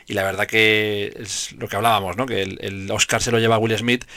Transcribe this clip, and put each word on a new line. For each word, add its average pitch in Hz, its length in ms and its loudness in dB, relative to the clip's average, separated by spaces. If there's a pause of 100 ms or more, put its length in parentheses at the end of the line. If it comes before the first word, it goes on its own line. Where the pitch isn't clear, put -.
y 123 60 -10
la 98 100 0
verdad 95 220 -2
que 107 720 2
es - 360 -8
lo - 160 -10
que 98 80 -4
hablábamos, 101 400 2
¿no? 127 80 -2
Que 110 160 -2
el, 95 180 -6
el 98 320 -8
Oscar 113 300 0
se 120 100 -2
lo 117 80 4
lleva 113 160 4
a 110 40 4
Will 113 180 0
Smith, 120 260 0 (140)